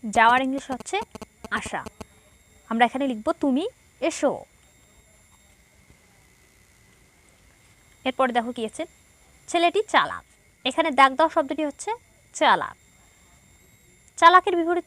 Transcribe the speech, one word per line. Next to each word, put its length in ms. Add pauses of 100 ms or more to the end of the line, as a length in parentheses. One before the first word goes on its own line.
যাওয়ার 360
ইংলিশ 300
হচ্ছে 260 (540)
আসা। 340 (840)
আমরা 160
এখানে 220
লিখব, 240
"তুমি 380 (320)
এসো।" 440 (3500)
এরপরে 280
দেখো 180
কি 140
আছে, 200 (640)
"ছেলেটি 400
চালাক।" 360 (420)
এখানে 260
দাগ 220
দেওয়া 160
শব্দটি 360
হচ্ছে 260 (420)
চালাক। 420 (1400)
চালাকের 380
বিপরীত 320